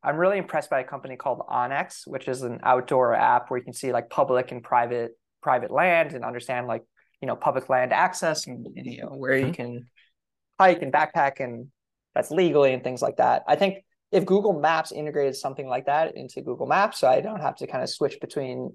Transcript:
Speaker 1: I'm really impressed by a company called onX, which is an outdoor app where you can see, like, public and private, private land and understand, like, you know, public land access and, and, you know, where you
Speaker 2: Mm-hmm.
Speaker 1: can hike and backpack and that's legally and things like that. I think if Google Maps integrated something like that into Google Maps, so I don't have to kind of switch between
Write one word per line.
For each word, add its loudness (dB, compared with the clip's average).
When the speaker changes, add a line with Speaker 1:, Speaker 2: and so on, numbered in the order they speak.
Speaker 1:
I'm -2
really 2
impressed -4
by 0
a -4
company -12
called -4
onX, -4
which -8
is -4
an -6
outdoor 4
app 2
where -2
you -6
can -14
see, -6
like, -2
public 0
and -12
private, 0
private 0
land 2
and -10
understand, -6
like, -6
you -6
know, -2
public -2
land 2
access 0
and, -12
and, -12
you -12
know, -12
where 0
you 2
Speaker 2:
Mm-hmm. -4
Speaker 1:
can -10
hike 8
and -4
backpack 2
and -8
that's 0
legally 4
and -6
things -4
like -2
that. 4
I 4
think 0
if 4
Google 2
Maps 0
integrated -2
something -8
like -4
that 0
into -12
Google -6
Maps, 2
so 4
I 6
don't -6
have -4
to -10
kind -6
of -6
switch -4
between -8